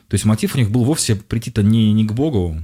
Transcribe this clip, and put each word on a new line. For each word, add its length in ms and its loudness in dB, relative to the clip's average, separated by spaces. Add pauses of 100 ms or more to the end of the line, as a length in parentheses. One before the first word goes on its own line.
То 80 -8
есть 100 -2
мотив 300 0
у 20 -2
них 140 0
был 140 2
вовсе 300 0
прийти-то 480 -6
не, 280 4
не 140 2
к 80 -4
Богу 500 -2